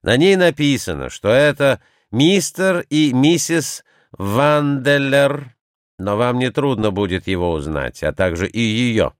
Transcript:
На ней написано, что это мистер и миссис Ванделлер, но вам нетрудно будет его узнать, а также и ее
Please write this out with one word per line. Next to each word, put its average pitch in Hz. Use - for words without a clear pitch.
На 98
ней 185
написано, 143
что -
это 139
мистер 175
и 151
миссис 147
Ванделлер, 139
но 101
вам 120
нетрудно 123
будет 95
его 87
узнать, 73
а 76
также 90
и -
ее 110